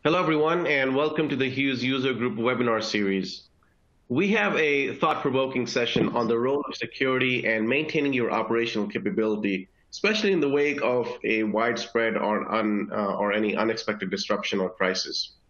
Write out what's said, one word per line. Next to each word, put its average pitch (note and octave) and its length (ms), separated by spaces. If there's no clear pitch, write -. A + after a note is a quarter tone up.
Hello, D#3+ 160
everyone, D#3+ 480
and C3+ 300
welcome D3+ 320
to C3+ 80
the C3 140
Hughes C3 340
User C3 300
Group A2 240
webinar A#2 440
series. G2 600
We D#3+ 240
have G#3 240
a C#3+ 380
thought-provoking C3 720
session A#2 500
on A#2 100
the A#2 120
role C3+ 280
of - 80
security B2+ 720
and A2 220
maintaining C#3+ 460
your A#2+ 160
operational A2 580
capability, G2+ 800
especially G#3 420
in F3 80
the C#3+ 80
wake C#3+ 320
of A#2+ 260
a A2 200
widespread A2+ 760
or G#2 340
un-, G#2+ 400
uh, G2+ 260
or G2+ 180
any G#2+ 200
unexpected G#2+ 560
disruption G2+ 480
or F#2 120
crisis. - 640